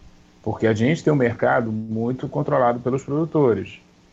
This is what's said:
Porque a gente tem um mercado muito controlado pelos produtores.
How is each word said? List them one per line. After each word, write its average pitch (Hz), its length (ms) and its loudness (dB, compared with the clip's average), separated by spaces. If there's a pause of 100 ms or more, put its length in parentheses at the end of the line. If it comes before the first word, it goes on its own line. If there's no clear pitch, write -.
(420)
Porque 107 240 -2
a 110 80 4
gente 127 300 0
tem 151 80 4
um 147 40 4
mercado 123 540 0
muito 113 580 -4
controlado 135 520 0
pelos 127 240 -4
produtores. 139 760 0 (340)